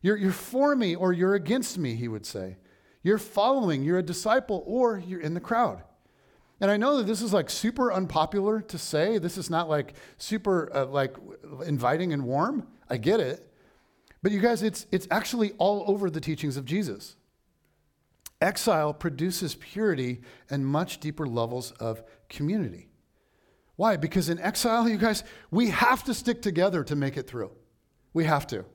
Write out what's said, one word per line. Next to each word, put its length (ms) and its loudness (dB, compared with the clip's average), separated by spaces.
"You're, 160 2
you're 160 2
for 420 2
me 220 2
or 160 2
you're 220 2
against 420 -2
me," 180 -2
he 140 -4
would 160 -8
say. 320 -8
"You're 160 2
following, 680 2
you're 140 2
a 40 0
disciple, 640 0
or 300 2
you're 140 -8
in 140 -4
the 60 -4
crowd." 420 0
And 100 4
I 60 4
know 220 2
that 100 0
this 140 -2
is, 100 0
like, 180 2
super 420 0
unpopular 680 0
to 180 -10
say. 400 0
This 180 -4
is 140 -8
not, 180 0
like, 260 0
super, 560 0
uh, 140 0
like, 280 0
w-, 480 -16
inviting 500 0
and 100 -2
warm. 460 -2
I 100 -2
get 200 2
it. 340 -4
But 80 2
you 80 0
guys, 240 2
it's, 300 -2
it's 180 -2
actually 480 0
all 300 2
over 200 2
the 120 -4
teachings 360 -4
of 80 -8
Jesus. 520 -6
Exile 540 2
produces 600 -4
purity 640 -2
and 140 -2
much 360 -2
deeper 260 -6
levels 540 -4
of 240 -4
community. 600 -4
Why? 220 2
Because 320 0
in 100 0
exile, 500 2
you 100 2
guys, 260 2
we 200 2
have 340 4
to 100 -2
stick 280 -2
together 420 2
to 100 -4
make 220 0
it 100 -6
through. 240 -6
We 140 2
have 220 2
to. 160 -6